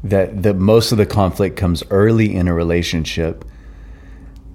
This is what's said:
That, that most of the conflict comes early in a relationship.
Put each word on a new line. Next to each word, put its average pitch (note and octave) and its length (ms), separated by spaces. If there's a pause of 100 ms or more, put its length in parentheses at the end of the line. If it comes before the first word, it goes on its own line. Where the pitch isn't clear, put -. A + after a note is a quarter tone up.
That, G2 400
that G2+ 120
most G#2+ 360
of A2+ 60
the G#2 80
conflict F#2+ 520
comes F2 320
early G#2+ 460
in F2+ 120
a F2 60
relationship. E2+ 920 (1120)